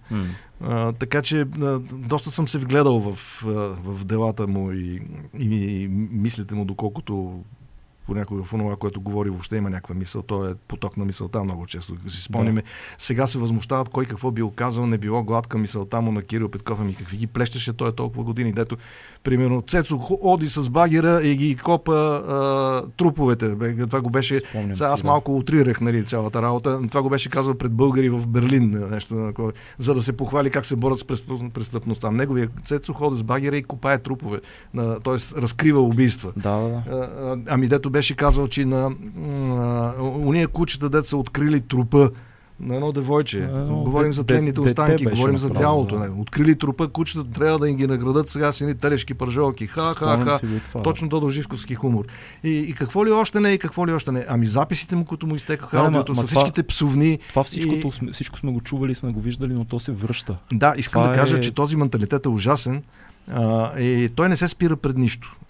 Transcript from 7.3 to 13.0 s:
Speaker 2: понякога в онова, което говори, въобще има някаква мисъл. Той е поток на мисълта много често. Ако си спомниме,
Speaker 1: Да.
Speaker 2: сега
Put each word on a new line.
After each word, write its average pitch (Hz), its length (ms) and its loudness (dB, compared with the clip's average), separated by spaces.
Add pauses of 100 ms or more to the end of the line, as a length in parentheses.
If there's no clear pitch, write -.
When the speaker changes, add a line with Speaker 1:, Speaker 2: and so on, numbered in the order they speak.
Speaker 2:
понякога 101 380 -4
в 90 100 -10
онова, 104 240 -2
което 101 240 -6
говори, 101 300 -4
въобще 90 260 -8
има 101 140 -2
някаква 92 240 -8
мисъл. 92 280 -8
Той 98 280 -4
е 90 80 -8
поток - 380 -10
на 104 80 -4
мисълта 98 400 -4
много 87 220 -6
често. 87 280 -12
Ако 92 160 -12
си 90 120 -10
спомниме, 110 400 0
Speaker 1:
Да. - 60 -14 (300)
Speaker 2:
сега 127 280 0